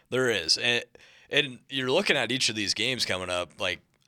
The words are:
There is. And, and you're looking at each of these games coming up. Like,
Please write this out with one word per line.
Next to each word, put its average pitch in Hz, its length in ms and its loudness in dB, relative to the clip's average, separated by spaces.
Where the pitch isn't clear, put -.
There 127 220 0
is. 87 260 2
And, 120 260 2
and 135 300 0
you're 131 220 -2
looking 175 260 4
at 117 160 0
each 131 160 2
of 113 60 -2
these 101 180 0
games 117 320 -2
coming 92 240 -2
up. 90 320 -4
Like, 90 200 -2